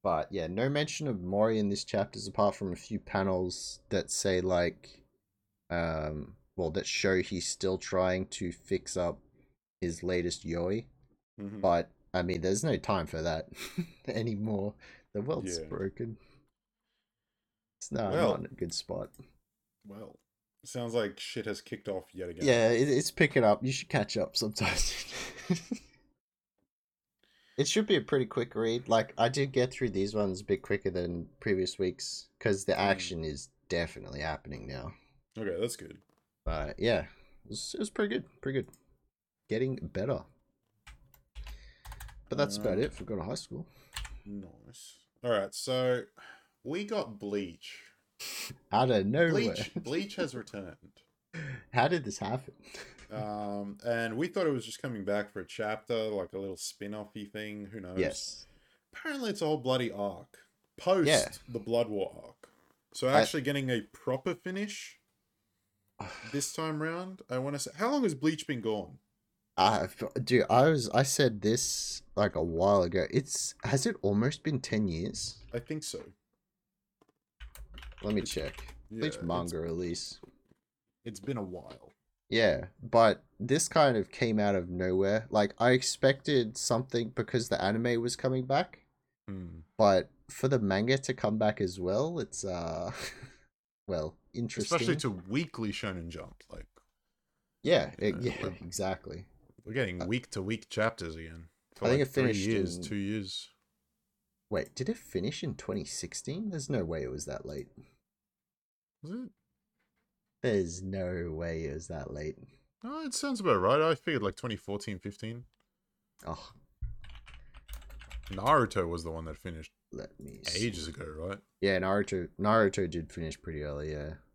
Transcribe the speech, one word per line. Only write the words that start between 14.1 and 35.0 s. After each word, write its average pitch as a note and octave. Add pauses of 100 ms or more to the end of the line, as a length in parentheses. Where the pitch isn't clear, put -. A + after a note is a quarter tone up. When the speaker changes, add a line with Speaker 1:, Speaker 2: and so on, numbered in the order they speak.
Speaker 1:
The G#2
world's G2
Speaker 2:
Yeah. D#2+
Speaker 1:
broken. - (1700)
It's -
not, G2+
Speaker 2:
Well, C#3+
Speaker 1:
not F#2
in -
a -
good E2+
spot. - (760)
Speaker 2:
well, G#2 (480)
sounds A#2+
like G#2
shit -
has G2+
kicked -
off F#2+
yet F2+
again. E2+
Speaker 1:
Yeah, A#2+
it, A#2+
it's C3+
picking C#3+
up. G#2
You C3
should -
catch A2
up -
sometime. G#2+ (720)
<laughs> F3 (2000)
It C#3+
should G#3+
be G3+
a C3
pretty C3
quick A#2+
read. A2+
Like, A2+
I A#2+
did C3+
get B2+
through A#2+
these G2
ones G2
a -
bit G2
quicker G2+
than F2 (120)
previous F#2
weeks, - (100)
'cause G2
the F#2
Speaker 2:
Mm. -
Speaker 1:
action F#2
is D2 (200)
definitely D2
happening D2+
now. C2 (420)